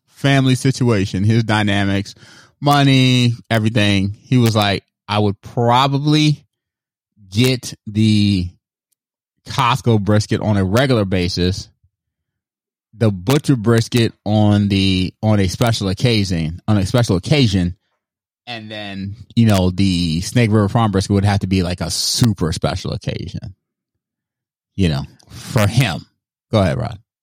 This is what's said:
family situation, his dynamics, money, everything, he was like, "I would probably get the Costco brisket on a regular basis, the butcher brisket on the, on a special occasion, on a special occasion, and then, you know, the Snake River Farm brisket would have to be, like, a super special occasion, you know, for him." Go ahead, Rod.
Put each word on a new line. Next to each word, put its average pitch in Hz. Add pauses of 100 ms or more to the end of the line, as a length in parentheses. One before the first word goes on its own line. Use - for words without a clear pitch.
family 135
situation, 110
his 110
dynamics, 101 (460)
money, 131 (160)
everything, 104 (100)
he -
was 117
like, 104 (240)
"I 107
would 104
probably 139 (840)
get 123 (120)
the 104 (960)
Costco 120
brisket 107
on 104
a 95
regular 113
basis, 90 (1200)
the 110
butcher 131
brisket 117 (120)
on 104
the, 95
on 107
a 95
special 113
occasion, 95
on 107
a 95
special 113
occasion, 95 (680)
and 113
then, 98 (200)
you 113
know, 95
the 87
Snake 113
River 104
Farm 113
brisket 98
would 98
have 101
to -
be, 95
like, 87
a 80
super 92
special -
occasion, - (1200)
you 92
know, 69 (260)
for -
him." 107 (460)
Go 110
ahead, 82
Rod. 76 (240)